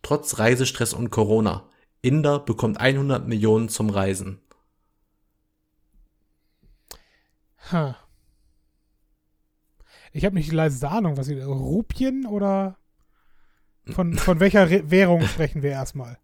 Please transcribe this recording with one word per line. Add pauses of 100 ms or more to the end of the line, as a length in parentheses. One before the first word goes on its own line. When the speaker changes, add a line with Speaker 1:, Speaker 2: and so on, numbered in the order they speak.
Speaker 1:
„Trotz
Reisestress
und
Corona. (340)
Inder
bekommt
einhundert
Millionen
zum
Reisen.“ (3250)
Speaker 2:
Ha. (2250)
Ich
hab
nicht
die
leiseste
Ahnung,
was
sie,
Rupien
oder (1080)
von,
von
welcher
Re-,
Währung
Speaker 1:
<laughs>
Speaker 2:
sprechen
wir
erstmal?